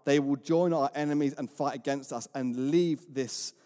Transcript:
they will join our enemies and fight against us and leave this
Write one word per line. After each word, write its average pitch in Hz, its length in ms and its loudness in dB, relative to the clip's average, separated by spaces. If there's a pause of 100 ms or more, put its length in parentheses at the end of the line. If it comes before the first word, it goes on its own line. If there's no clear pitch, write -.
they 147 140 6
will 139 180 0
join 170 360 2
our 143 220 2
enemies 147 420 0
and 135 140 -8
fight 139 240 -4
against 139 360 -4
us 120 220 -8
and 131 380 -2
leave 160 420 2
this 127 400 -6 (120)